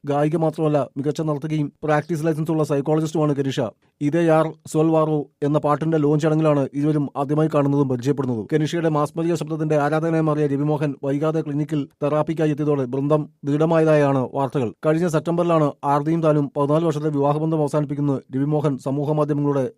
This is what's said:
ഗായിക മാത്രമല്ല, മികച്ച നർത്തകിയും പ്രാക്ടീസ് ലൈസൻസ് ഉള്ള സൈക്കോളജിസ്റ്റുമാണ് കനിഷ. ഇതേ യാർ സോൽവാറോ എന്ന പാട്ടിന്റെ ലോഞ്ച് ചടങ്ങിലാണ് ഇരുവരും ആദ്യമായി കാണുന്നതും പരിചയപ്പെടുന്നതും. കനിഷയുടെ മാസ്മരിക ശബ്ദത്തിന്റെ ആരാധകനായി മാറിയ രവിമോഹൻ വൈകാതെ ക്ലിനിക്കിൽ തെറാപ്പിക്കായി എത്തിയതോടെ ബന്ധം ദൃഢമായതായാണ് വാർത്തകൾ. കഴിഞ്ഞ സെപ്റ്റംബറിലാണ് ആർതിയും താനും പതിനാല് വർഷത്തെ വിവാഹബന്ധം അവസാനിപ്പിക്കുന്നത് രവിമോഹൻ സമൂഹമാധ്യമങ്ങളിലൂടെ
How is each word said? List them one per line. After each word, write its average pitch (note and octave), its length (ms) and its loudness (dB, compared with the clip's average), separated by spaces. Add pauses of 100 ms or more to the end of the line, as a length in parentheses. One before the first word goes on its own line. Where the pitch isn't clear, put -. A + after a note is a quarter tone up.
ഗായിക D3 320 0
മാത്രമല്ല, D#3 420 0 (180)
മികച്ച C#3+ 240 -4
നർത്തകിയും D#3 520 -2 (100)
പ്രാക്ടീസ് D3+ 440 -2
ലൈസൻസ് D#3+ 240 -2
ഉള്ള D#3 140 0
സൈക്കോളജിസ്റ്റുമാണ് D3+ 720 0
കനിഷ. C3+ 220 -2 (420)
ഇതേ D3 240 0
യാർ D#3+ 220 4 (200)
സോൽവാറോ D#3 520 2 (240)
എന്ന D3 160 2
പാട്ടിന്റെ D3+ 400 0
ലോഞ്ച് D3 240 2
ചടങ്ങിലാണ് D#3 520 2
ഇരുവരും D3+ 300 0 (120)
ആദ്യമായി D3 380 0
കാണുന്നതും C#3+ 340 2
പരിചയപ്പെടുന്നതും. B2+ 640 -2
കനിഷയുടെ D#3 360 0
മാസ്മരിക D#3 460 -2
ശബ്ദത്തിന്റെ D#3 420 -2
ആരാധകനായി D#3 460 0
മാറിയ D3+ 240 0
രവിമോഹൻ D3 480 -2 (100)
വൈകാതെ D3+ 360 -2
ക്ലിനിക്കിൽ D3 480 -4 (140)
തെറാപ്പിക്കായി D3+ 480 0
എത്തിയതോടെ D3 340 0
ബന്ധം C#3+ 440 0 (160)
ദൃഢമായതായാണ് D3+ 920 2
വാർത്തകൾ. C3+ 380 -2 (140)
കഴിഞ്ഞ D#3+ 220 2
സെപ്റ്റംബറിലാണ് E3 640 0 (120)
ആർതിയും D3 380 0
താനും D3+ 340 2
പതിനാല് D3 280 2
വർഷത്തെ D3+ 240 -2
വിവാഹബന്ധം D3+ 520 0
അവസാനിപ്പിക്കുന്നത് C#3+ 600 -2 (140)
രവിമോഹൻ C#3+ 420 0
സമൂഹമാധ്യമങ്ങളിലൂടെ C#3+ 880 -2 (120)